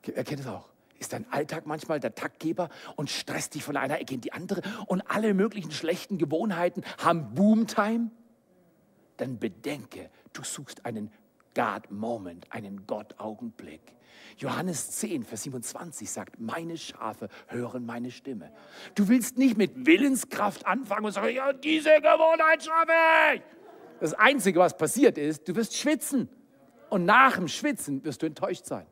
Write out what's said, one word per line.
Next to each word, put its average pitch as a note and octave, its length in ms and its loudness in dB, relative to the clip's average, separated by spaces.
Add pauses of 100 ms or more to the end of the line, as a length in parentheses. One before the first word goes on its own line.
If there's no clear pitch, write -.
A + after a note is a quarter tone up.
wer - 220 -6
kennt C#3 160 -8
das C3 60 -10
auch? F#2+ 200 -12 (320)
Ist - 140 -10
dein A#2 180 -8
Alltag D#3 340 -4
manchmal D3+ 360 -4
der A#2 140 -6
Taktgeber D#3+ 520 -4 (300)
und C#3+ 120 -4
stresst - 460 -6
dich - 80 -8
von C#3+ 140 -6
einer C3+ 240 -2
Ecke - 120 -8
in B2+ 60 -6
die - 140 -10
andere F#3 280 -6 (260)
und F#3 220 -2
alle G#3+ 240 2
möglichen F#3+ 380 0
schlechten E3+ 460 -4
Gewohnheiten E3+ 680 -2 (180)
haben D#3+ 320 0
Boomtime? A3 760 2 (1040)
Dann B2+ 240 -6
bedenke, G2 680 -8 (240)
du - 100 -14
suchst - 420 -12
einen G#2+ 260 -8 (440)
God-Moment, G#2 960 -6
einen G2+ 380 -12
Gott-Augenblick. G#2+ 960 -12 (560)
Johannes - 540 -6
zehn, - 320 -6
Vers - 200 -12
siebenundzwanzig C3 680 -12
sagt, - 300 -12
„Meine E3 380 -8
Schafe A2 500 -10 (200)
hören A#2+ 380 -8
meine A#2+ 260 -8
Stimme.“ B2 400 -12 (440)
Du G3 140 2
willst A#3+ 280 4
nicht B3+ 200 4
mit G#3+ 280 0
Willenskraft B3+ 800 2
anfangen G#3+ 400 -2
und G#3 60 -2
sagen, G#3 220 -2
„Ja, C4+ 180 0
diese D4+ 440 4
Gewohnheit D#4+ 680 6
schaffe D#4+ 280 2 (440)
ich.“ - 60 -10 (580)
Das D#3 140 -2
Einzige, G#3+ 460 4
was F3+ 180 6
passiert G#3 400 4
ist, D3+ 300 -4
du F3+ 80 -4
wirst A3 200 -2
schwitzen. C#4 540 0 (600)
Und F3+ 160 0
nach A#3+ 300 6
dem F3+ 120 -4
Schwitzen D3+ 580 -4
wirst D3 160 -6
du D#3+ 60 -2
enttäuscht F3 380 -6
sein. G2 260 -8